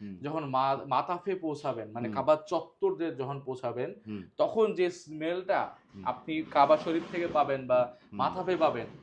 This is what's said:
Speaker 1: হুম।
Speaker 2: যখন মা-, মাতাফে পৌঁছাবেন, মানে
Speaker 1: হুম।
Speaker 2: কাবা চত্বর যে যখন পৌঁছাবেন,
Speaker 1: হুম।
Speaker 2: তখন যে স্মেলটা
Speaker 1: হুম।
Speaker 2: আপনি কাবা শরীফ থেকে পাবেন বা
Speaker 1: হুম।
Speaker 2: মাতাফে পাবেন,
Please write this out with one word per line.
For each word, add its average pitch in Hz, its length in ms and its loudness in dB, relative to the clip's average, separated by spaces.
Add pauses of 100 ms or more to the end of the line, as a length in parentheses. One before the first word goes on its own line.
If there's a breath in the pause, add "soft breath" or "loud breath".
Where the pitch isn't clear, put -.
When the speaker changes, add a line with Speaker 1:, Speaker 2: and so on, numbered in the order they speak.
Speaker 1:
হুম। 98 220 -10
Speaker 2:
যখন 151 220 -4
মা-, 135 420 0
মাতাফে 175 480 -2
পৌঁছাবেন, 143 560 -4
মানে 120 180 -4
Speaker 1:
হুম। 107 60 -4
Speaker 2:
কাবা 135 220 4 (100)
চত্বর 175 500 -2
যে 160 180 -4
যখন 135 260 -6
পৌঁছাবেন, 127 540 -6 (120)
Speaker 1:
হুম। 104 160 -8 (140)
Speaker 2:
তখন 214 380 2
যে 175 160 2
স্মেলটা 165 880 -2 (180)
Speaker 1:
হুম। 92 120 -10
Speaker 2:
আপনি 156 360 -4
কাবা 147 340 6
শরীফ 165 340 -2
থেকে 175 160 -2
পাবেন 139 400 0
বা 123 300 2 (160 loud breath)
Speaker 1:
হুম। 104 60 -8
Speaker 2:
মাতাফে 175 380 0
পাবেন, 123 300 2 (160)